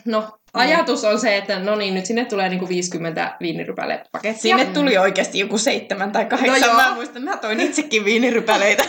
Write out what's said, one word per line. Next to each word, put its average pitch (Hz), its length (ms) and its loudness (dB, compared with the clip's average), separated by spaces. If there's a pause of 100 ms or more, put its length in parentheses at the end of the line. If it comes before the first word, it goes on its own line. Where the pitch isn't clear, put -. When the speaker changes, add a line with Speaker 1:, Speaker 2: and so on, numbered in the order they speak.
Speaker 1:
no, 220 160 0
Speaker 2:
Niin. - 480 -4
Speaker 1:
ajatus 285 360 2
on 214 160 2
se, 208 160 2
että 202 220 -4
no 202 180 0
niin, 196 180 -2
nyt 185 120 -4
sinne 233 180 -2
tulee 196 240 -2
niinku 180 200 -2
viisikymmentä 170 720 -4
viinirypälepakettia. - 1000 -6
Speaker 3:
Sinne 247 220 4
Speaker 1:
Mm. 190 80 -4
Speaker 3:
tuli 269 260 2
oikeasti 190 400 2
joku 196 200 -2
seitsemän 202 540 -2
tai 220 120 0
kahdeksan. 254 360 2
Speaker 1:
No 233 60 4
joo. 233 100 4
Speaker 3:
Mä 254 180 6
muistan, 240 280 -10
mä 339 140 -4
toin 220 240 -4
itsekin 285 440 0
viinirypäleitä. 214 840 2